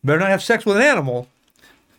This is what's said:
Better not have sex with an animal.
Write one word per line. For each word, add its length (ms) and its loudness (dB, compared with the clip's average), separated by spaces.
Better 160 0
not 120 0
have 120 0
sex 240 -2
with 100 2
an 60 2
animal. 460 0